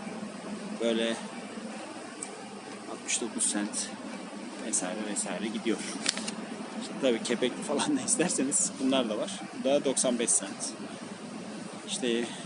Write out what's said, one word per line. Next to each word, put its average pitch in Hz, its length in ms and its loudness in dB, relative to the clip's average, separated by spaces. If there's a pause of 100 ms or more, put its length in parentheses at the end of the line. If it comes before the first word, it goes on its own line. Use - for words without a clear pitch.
(800)
Böyle 113 360 4 (1800)
altmış - 280 -2
dokuz 113 260 0
sent. - 420 0 (800)
Vesaire 95 340 0 (100)
vesaire 98 360 -2
gidiyor. 107 320 2 (1200)
Tabii 117 200 6
kepekli 120 400 2
falan 147 340 2
da 127 40 2
isterseniz - 800 4
bunlar 131 280 6
da 107 100 2
var. 143 120 0 (300)
Bu 120 40 0
da 139 200 6
doksan 127 340 4
beş 117 120 4
sent. - 420 2 (1160)
İşte 120 360 2 (220)